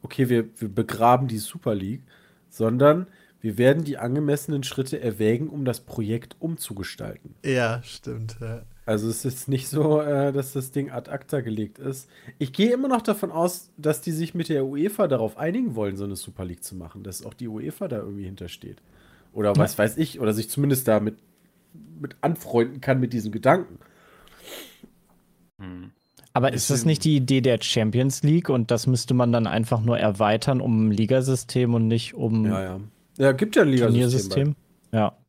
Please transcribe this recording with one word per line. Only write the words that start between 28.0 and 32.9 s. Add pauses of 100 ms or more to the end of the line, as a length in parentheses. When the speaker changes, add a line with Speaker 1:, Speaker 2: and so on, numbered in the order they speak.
Speaker 3:
League
und
das
müsste
man
dann
einfach
nur
erweitern
um
ein
Ligasystem
und
nicht
um
Speaker 1:
Ja,
ja. (380)